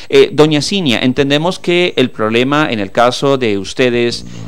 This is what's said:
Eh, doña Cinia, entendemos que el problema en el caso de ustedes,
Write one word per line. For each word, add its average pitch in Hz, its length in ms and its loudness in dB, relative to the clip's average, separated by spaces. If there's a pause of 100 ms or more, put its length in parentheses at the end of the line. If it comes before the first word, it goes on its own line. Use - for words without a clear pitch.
(100)
Eh, 139 200 6
doña 151 300 2
Cinia, 151 380 -2
entendemos 143 600 0
que 175 380 0
el 127 140 2
problema 127 600 0
en 110 100 -4
el 98 100 -6
caso 127 480 2
de 110 180 0
ustedes, 120 720 -2 (220)